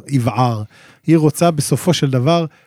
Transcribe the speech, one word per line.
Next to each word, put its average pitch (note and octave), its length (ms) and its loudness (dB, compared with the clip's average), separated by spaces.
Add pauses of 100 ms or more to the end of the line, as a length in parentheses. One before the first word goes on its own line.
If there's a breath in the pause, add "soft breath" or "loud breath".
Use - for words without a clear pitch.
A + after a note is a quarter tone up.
יבער. A#2 560 -2 (440 soft breath)
היא D#3+ 100 4
רוצה D#3 340 2
בסופו D3+ 420 0
של C#3+ 160 0
דבר D#3 360 0 (220 soft breath)